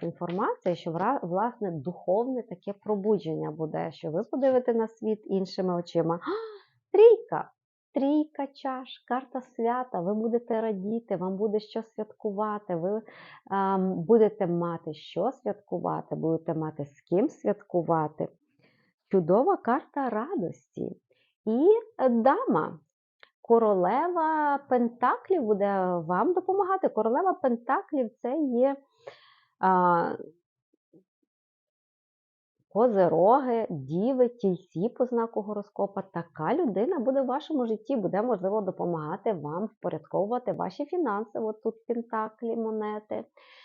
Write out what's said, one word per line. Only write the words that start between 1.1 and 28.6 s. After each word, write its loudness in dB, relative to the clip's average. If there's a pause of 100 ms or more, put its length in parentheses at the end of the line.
власне, -4
духовне -2
таке -12
пробудження -2
буде, -6
що -10
ви -2
подивите 0
на 0
світ -4
іншими -2
очима. -2
<gasps> -8 (640)
А, 2
трійка! 6 (440)
Трійка -2
чаш, -12
карта -6
свята, -4
ви 0
будете -2
радіти, -4
вам -4
буде 0
що -10
святкувати, -6
ви, -2 (480)
ем, 0
будете 4
мати -2
що -4
святкувати, -6
будете -2
мати -6
з -18
ким 2
святкувати. -2 (800)
Чудова 4
карта -2
радості. -6 (480)
І, 4 (300)
е, 4
дама, 2 (680)
королева 2 (100)
пентаклів 0
буде 2 (100)
вам 2
допомагати. 0
Королева 0
пентаклів — -2 (120)
це -2
є, 2 (840)